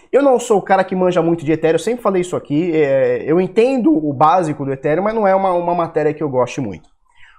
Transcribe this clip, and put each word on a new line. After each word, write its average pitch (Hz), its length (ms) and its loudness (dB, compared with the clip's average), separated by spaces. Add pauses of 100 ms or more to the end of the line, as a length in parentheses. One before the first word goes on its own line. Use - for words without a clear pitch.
(100)
Eu 262 120 2
não 262 180 2
sou 208 180 0
o 180 40 -2
cara 190 200 2
que 185 140 -6
manja 180 240 0
muito 165 240 0
de 151 80 0
Ethereum, 160 220 2
eu 165 40 0
sempre 240 240 -6
falei 190 200 0
isso 180 140 -6
aqui. 165 380 -2
É, 135 520 2
eu 156 120 2
entendo 226 560 2
o 151 200 -2
básico 151 500 2
do 135 80 -4
Ethereum, 151 320 -2
mas 220 100 -4
não 214 140 0
é 190 60 4
uma, 190 180 0
uma 175 220 -2
matéria 160 400 -2
que 151 80 -10
eu 147 80 -2
goste 127 280 -2
muito. 101 300 -8 (500)